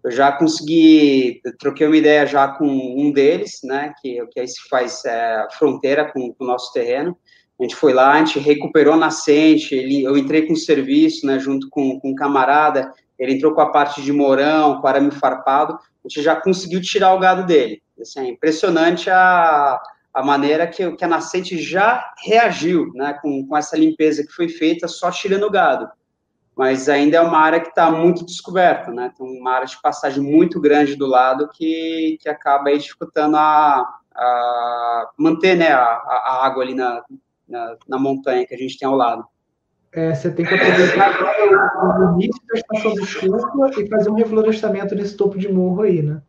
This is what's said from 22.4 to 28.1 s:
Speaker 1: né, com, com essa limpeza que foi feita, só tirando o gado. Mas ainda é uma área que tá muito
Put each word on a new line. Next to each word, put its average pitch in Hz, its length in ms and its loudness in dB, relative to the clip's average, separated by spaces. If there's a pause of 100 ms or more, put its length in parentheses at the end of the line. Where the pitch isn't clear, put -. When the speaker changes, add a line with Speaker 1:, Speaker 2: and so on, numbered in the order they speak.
Speaker 1:
né, 143 280 -6
com, 135 260 -6
com 147 80 -6
essa 151 220 -4
limpeza 156 480 0
que - 80 -20
foi 170 160 -4
feita, 165 360 -2
só 175 240 -6
tirando 196 340 -2
o 208 80 -2
gado. 156 360 0 (680)
Mas 131 320 -2
ainda 147 300 4
é 165 40 6
uma 165 180 2
área 160 200 2
que - 140 -10
tá 165 160 4
muito 170 340 2